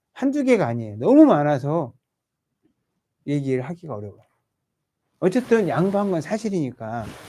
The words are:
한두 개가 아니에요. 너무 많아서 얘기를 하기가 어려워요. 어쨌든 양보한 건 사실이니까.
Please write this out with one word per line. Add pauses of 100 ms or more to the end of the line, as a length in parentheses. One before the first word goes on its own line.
(120)
한두
개가
아니에요.
너무
많아서 (1300)
얘기를
하기가
어려워요. (960)
어쨌든
양보한
건
사실이니까. (240)